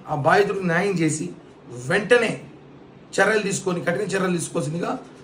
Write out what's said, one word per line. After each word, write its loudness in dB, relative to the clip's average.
ఆ -2
బాధితుడికి 2
న్యాయం 0
చేసి -2
వెంటనే 2
చర్యలు 4
తీసుకొని, -2
కఠిన -2
చర్యలు -2
తీసుకోవాల్సిందిగా -4